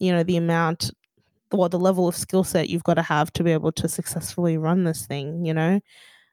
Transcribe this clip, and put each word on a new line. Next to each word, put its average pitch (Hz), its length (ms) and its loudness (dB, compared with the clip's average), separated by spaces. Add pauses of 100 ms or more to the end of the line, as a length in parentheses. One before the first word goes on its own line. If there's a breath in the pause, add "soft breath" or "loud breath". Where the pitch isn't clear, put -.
you 185 120 2
know, 170 120 2
the 180 120 0
amount, 165 540 0 (600)
what 180 200 2
the 180 80 -2
level 180 300 4
of 175 80 -2
skill - 280 0
set 165 240 0
you've 170 160 -2
gotta 165 180 2
have 156 320 0
to 175 100 0
be 170 80 4
able 156 200 0
to - 160 -4
successfully 170 680 -4
run 170 260 2
this 160 220 -4
thing, 147 400 -6
you 160 80 0
know? 170 260 2 (520 soft breath)